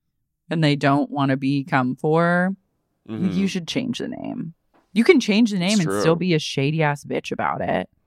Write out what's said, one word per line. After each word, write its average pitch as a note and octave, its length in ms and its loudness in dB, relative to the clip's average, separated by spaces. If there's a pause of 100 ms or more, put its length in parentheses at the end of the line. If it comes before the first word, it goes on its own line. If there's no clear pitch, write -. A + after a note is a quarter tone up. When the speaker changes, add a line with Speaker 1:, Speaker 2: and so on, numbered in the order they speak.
(500)
Speaker 1:
and D#3+ 140 0
they C#3+ 120 4
don't C#3 340 2
wanna C#3 280 0
be C3+ 260 -2
come C3 320 0
for, F3 600 0 (540)
Speaker 2:
Mm-hmm. A2+ 220 -2
Speaker 1:
you F#3+ 160 0
should F#3 200 -6
change - 320 -4
the - 100 -8
name. - 440 -10 (400)
You G#3+ 120 4
can F4 160 8
change G#3 300 2
the G3+ 80 -2
name G3+ 200 2
Speaker 2:
It's E3 80 2
Speaker 1:
and G3 140 0
still E3 140 4
Speaker 2:
true. E3 40 -2
Speaker 1:
be F3+ 140 0
a D#3 60 2
shady D3+ 440 -2
ass C#3+ 220 -2
bitch C3+ 260 -6
about - 300 -4
it. F2+ 280 -2 (180)